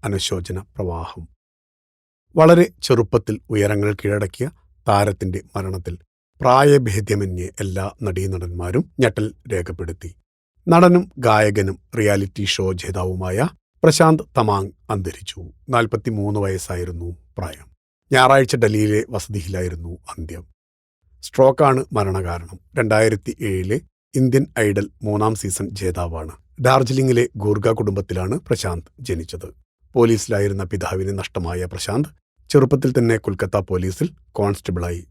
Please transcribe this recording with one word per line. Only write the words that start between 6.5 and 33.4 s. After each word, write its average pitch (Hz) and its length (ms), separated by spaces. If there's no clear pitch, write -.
എല്ലാ 95 300
നടീനടന്മാരും 92 880
ഞെട്ടൽ 110 340
രേഖപ്പെടുത്തി. 87 600
നടനും 175 500
ഗായകനും 107 600
റിയാലിറ്റി 101 460
ഷോ 95 280
ജേതാവുമായ 92 760
പ്രശാന്ത് 160 400
തമാങ് 101 320
അന്തരിച്ചു. 92 540
നാൽപത്തിമൂന്ന് 107 720
വയസ്സായിരുന്നു 87 760
പ്രായം. - 360
ഞായറാഴ്ച 131 440
ഡൽഹിയിലെ 107 540
വസതിയിലായിരുന്നു 90 880
അന്ത്യം. 82 280
സ്ട്രോക്കാണ് 135 680
മരണകാരണം. 92 680
രണ്ടായിരത്തി 110 640
ഏഴിലെ 98 380
ഇന്ത്യൻ 131 320
ഐഡൽ 101 320
മൂന്നാം 107 320
സീസൺ 101 360
ജേതാവാണ്. 87 920
ഡാർജിലിംഗിലെ 131 720
ഗൂർഖ 104 360
കുടുംബത്തിലാണ് 98 680
പ്രശാന്ത് 87 440
ജനിച്ചത്. 85 540
പോലീസിലായിരുന്ന 101 680
പിതാവിനെ 95 480
നഷ്ടമായ 90 520
പ്രശാന്ത് 101 440
ചെറുപ്പത്തിൽ 131 480
തന്നെ 117 180
കൊൽക്കത്ത 98 400